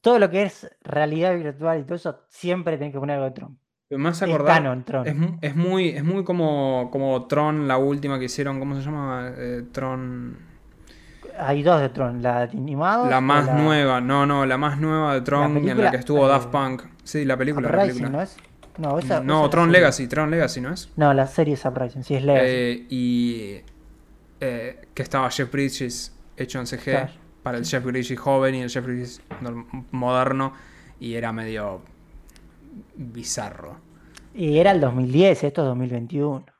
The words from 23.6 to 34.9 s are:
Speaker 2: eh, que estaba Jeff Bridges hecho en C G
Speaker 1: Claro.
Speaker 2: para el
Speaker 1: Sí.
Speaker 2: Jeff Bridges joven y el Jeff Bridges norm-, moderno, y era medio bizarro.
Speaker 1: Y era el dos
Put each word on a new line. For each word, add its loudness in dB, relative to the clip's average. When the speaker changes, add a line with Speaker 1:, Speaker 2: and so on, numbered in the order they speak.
Speaker 2:
eh, -8
que -8
estaba -2
Jeff -4
Bridges -6
hecho -8
en -8
C -10
G -14
Speaker 1:
Claro. -2
Speaker 2:
para -6
el -6
Speaker 1:
Sí. -6
Speaker 2:
Jeff -2
Bridges -4
joven 2
y -4
el -6
Jeff -4
Bridges -8
norm-, -10
moderno, 0
y -8
era -4
medio -6
bizarro. -10
Speaker 1:
Y 2
era 8
el 6
dos 4